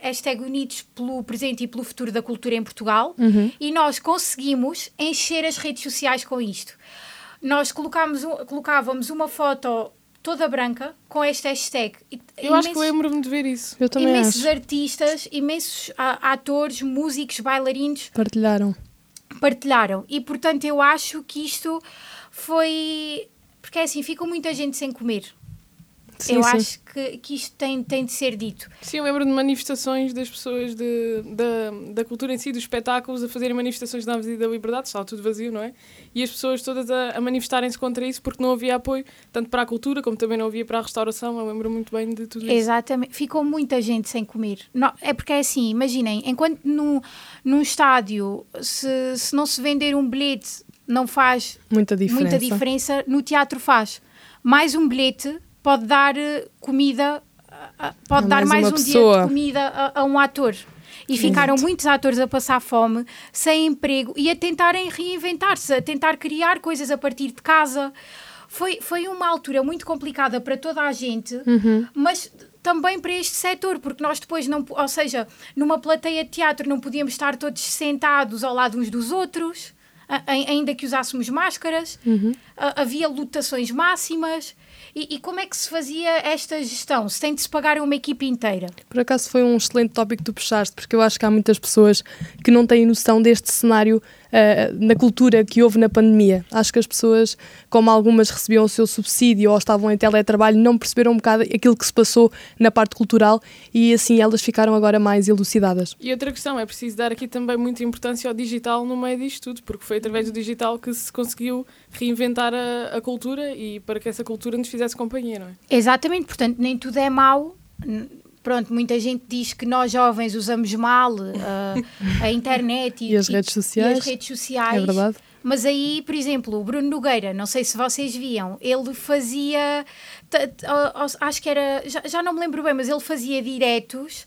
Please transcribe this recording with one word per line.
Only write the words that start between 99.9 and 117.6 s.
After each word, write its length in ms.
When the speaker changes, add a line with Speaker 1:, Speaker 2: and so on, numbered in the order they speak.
Speaker 2:
em 80
teletrabalho, 600
não 200
perceberam 340
um 40
bocado 260
aquilo 340
que 80
se 80
passou 400
na 120
parte 260
cultural 440
e 180
assim 280
elas 200
ficaram 340
agora 240
mais 300
elucidadas. 720
Speaker 3:
E 100
outra 220
questão, 260
é 60
preciso 320
dar 160
aqui 160
também 300
muita 260
importância 440
ao 60
digital 520
no 100
meio 220
disto 260
tudo, 180
porque 220
foi 140
através 280
do 60
digital 460
que 160
se 180
conseguiu 540
reinventar 640
a, 420
a 60
cultura 520
e 260
para 200
que 80
essa 160
cultura 320
nos 120
fizesse 280
companhia, 440
não 80
é? 20
Speaker 1:
Exatamente, 560
portanto, 320
nem 200
tudo 200
é 120
mau. 460